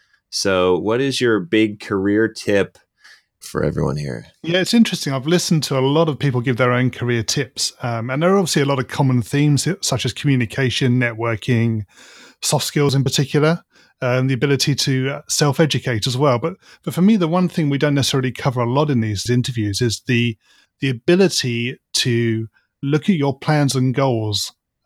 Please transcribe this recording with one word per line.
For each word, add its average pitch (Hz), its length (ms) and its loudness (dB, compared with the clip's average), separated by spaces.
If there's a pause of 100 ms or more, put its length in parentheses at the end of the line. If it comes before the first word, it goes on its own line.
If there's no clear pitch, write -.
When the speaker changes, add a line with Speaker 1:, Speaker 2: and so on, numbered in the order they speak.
(300)
Speaker 1:
So 92 480 2
what 113 240 -2
is 135 180 -2
your 113 200 2
big 107 380 0
career 104 480 0
tip 101 520 -2 (600)
for - 260 -6
everyone 73 320 -2
here? 67 280 -8 (200)
Speaker 2:
Yeah, 175 160 0
it's - 120 -2
interesting. 220 400 2
I've 131 140 -4
listened 165 380 2
to 139 120 -2
a 131 40 0
lot 147 280 2
of 147 80 -2
people 123 240 -2
give 120 180 -2
their 123 140 2
own 123 200 0
career 120 320 -2
tips, - 480 -6 (100)
um, 117 260 -6
and 135 140 -2
there 185 100 4
are 202 60 4
obviously 165 240 0
a 135 40 0
lot 139 120 0
of 131 80 -2
common 127 340 2
themes, 143 460 2 (140)
such - 240 -2
as 123 80 -4
communication, 127 880 0
networking, 113 800 -2 (580)
soft - 240 -2
skills 143 300 0
in 135 80 2
particular, 151 640 0 (360)
um, 127 280 0
the 135 60 0
ability 139 420 0
to, 131 340 -2
uh, 147 180 -10
self-educate 135 800 0
as 123 100 -2
well. 127 220 2
But, 170 160 -4 (300)
but - 100 -6
for - 80 0
me, 220 140 6
the 175 100 2
one 180 220 2
thing 156 200 -2
we 139 100 0
don't 143 180 2
necessarily 131 340 0
cover 123 300 -2
a 120 100 0
lot 147 200 2
in 123 100 2
these 107 280 -2
interviews 117 520 0
is 117 260 -2
the, 120 320 0 (400)
the 135 100 -2
ability 131 920 0 (140)
to 113 540 0 (320)
look 143 300 0
at 185 60 4
your 139 200 0
plans 147 380 0
and 131 180 0
goals 113 600 -2 (340)